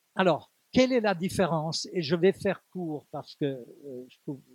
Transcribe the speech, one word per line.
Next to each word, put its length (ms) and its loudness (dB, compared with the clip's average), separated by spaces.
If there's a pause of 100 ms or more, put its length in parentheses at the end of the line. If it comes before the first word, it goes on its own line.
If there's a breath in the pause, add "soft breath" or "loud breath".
(140)
Alors, 380 2 (180)
quelle 220 4
est 80 4
la 140 2
différence ? 800 -2
Et 100 -2
je 140 0
vais 160 4
faire 360 -4
court 420 -8
parce 240 -12
que, 100 -4
euh, 640 -8
je 140 -20
trouve, 200 -10 (120)